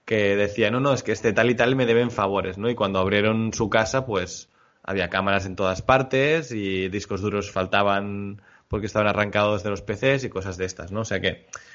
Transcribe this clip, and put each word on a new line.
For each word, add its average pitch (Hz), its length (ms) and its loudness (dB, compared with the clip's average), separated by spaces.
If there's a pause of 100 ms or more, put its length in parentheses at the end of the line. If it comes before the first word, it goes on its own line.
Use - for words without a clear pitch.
que 104 300 2
decía, 104 360 2
"No, 123 80 0
no, 139 140 4
es 120 100 -2
que - 80 -2
este 110 220 0
tal 113 180 4
y 120 40 2
tal 123 200 4
me 131 100 2
deben 117 240 4
favores", 98 480 -2
¿no? 104 120 -4
Y 120 60 -2
cuando 98 240 0
abrieron 107 540 2
su 110 160 -2
casa, 113 380 2
pues 92 420 -4 (340)
había 92 260 -2
cámaras 98 360 2
en 95 100 -8
todas 92 280 0
partes 135 680 2
y 95 380 -2
discos 101 320 -6
duros 101 300 -2
faltaban 101 920 -2 (280)
porque 107 180 -4
estaban 104 200 2
arrancados 104 560 0
de 104 60 -4
los 98 120 -6
P 104 140 -6
Cs 131 280 0
y 117 60 -6
cosas 92 280 -8
de 92 80 -4
estas, 87 260 -10
¿no? 107 100 -4
O 110 40 -4
sea 98 160 -4
que 90 260 -4 (280)